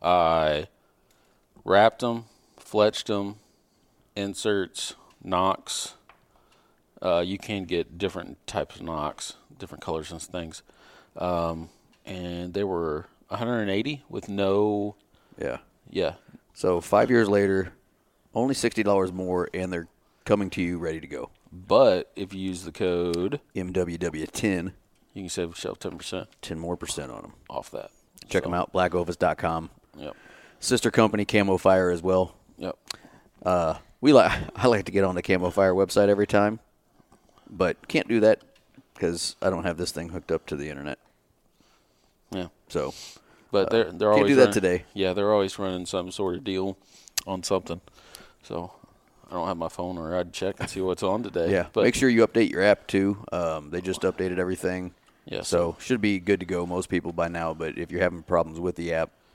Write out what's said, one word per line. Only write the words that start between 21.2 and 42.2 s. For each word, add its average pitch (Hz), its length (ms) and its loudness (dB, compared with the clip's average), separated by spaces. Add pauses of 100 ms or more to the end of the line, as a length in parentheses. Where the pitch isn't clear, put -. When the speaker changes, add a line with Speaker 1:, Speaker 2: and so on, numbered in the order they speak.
Speaker 1:
But 98 640 4
if 95 160 -8
you 95 80 -8
use 92 240 -6
the - 80 -10
code 90 640 0 (160)
Speaker 2:
M 92 160 -4
W 87 260 -2
W 80 300 -6
ten, 92 460 -2 (400)
Speaker 1:
you 104 80 -14
can 90 80 -10
save 87 220 -4
yourself - 280 -8
ten 87 180 -10
percent. - 300 -10 (140)
Speaker 2:
ten 80 180 -8
more 85 160 -4
percent 73 380 -8
on 53 100 -14
'em. - 100 -20 (160)
Speaker 1:
Off - 220 -10
that. - 200 -12 (360)
Speaker 2:
Check - 160 -2
Speaker 1:
So. - 60 -6
Speaker 2:
'em 85 40 -2
out, 87 200 -2
blackovis 87 440 0
dot 80 200 0
com. 82 320 -4 (260)
Speaker 1:
Yep. 76 220 -14 (420)
Speaker 2:
Sister 120 320 0
company, 107 320 4
Camo 98 340 2
Fire, 92 340 4
as 85 120 -2
well. 92 320 2 (220)
Speaker 1:
Yep. - 200 -10 (680)
Speaker 2:
Uh, 87 300 2 (260)
we 143 100 6
li-, 131 100 12
<laughs> - 360 0
I 127 100 2
like 107 160 4
to - 80 -8
get 98 140 4
on 92 100 0
the 90 60 -2
Camo 90 280 0
Fire 95 240 4
website 98 360 4
every 101 180 4
time, 104 320 2 (920)
but 87 380 -2
can't - 200 -2
do 113 120 2
that 107 220 6 (540)
'cause - 460 -4
I 98 80 0
don't 87 140 -2
have 87 140 -4
this 87 140 -6
thing 82 180 -10
hooked 85 220 -10
up 80 160 -2
to - 100 -6
the 73 120 -8
internet. 71 300 -10 (1300)